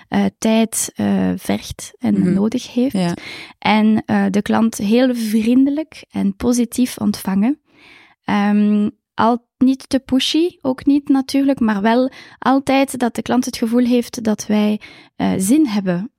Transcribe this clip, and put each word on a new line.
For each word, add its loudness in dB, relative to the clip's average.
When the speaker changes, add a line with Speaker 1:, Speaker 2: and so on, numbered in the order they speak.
Speaker 1:
eh, 0
tijd, 0
eh, 0
vergt -8
en -2
Speaker 2:
Mhm. 2
Speaker 1:
nodig -2
heeft. -2
Speaker 2:
Ja. -2
Speaker 1:
En, 2
eh, 0
de -2
klant 0
heel 2
vriendelijk 0
en -4
positief -2
ontvangen. -2
Ehm, 2
al 0
niet 0
te 0
pushy, 0
ook -4
niet 2
natuurlijk, 0
maar 0
wel 2
altijd 0
dat -2
de -8
klant 0
het -10
gevoel 0
heeft -2
dat -2
wij, 0
eh, -2
zin 2
hebben -2